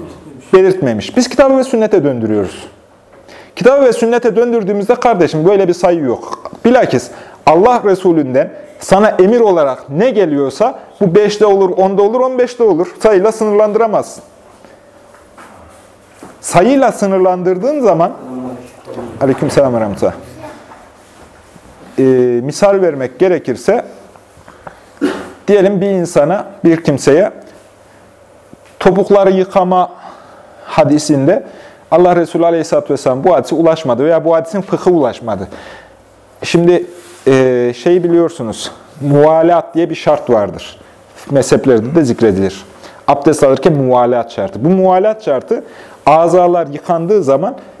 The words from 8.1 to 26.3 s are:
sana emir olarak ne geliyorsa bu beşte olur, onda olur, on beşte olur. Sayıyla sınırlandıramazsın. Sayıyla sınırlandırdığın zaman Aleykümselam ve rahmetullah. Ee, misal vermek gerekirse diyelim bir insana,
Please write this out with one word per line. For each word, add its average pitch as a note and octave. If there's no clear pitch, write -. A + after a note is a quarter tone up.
sana G3+
emir G#3
olarak E3
ne F3+
geliyorsa F#3
bu F3+
beşte G#3
olur, G3
onda F#3+
olur, A3
on B3+
beşte A#3
olur. F3+
Sayıyla G#3+
sınırlandıramazsın. G#3+
Sayıyla A#3+
sınırlandırdığın F#3+
zaman F#3+
Aleykümselam C3+
ve A2+
rahmetullah. G2+
Ee, C#3
misal G3
vermek C#3
gerekirse F3+
diyelim G3+
bir G3+
insana, F3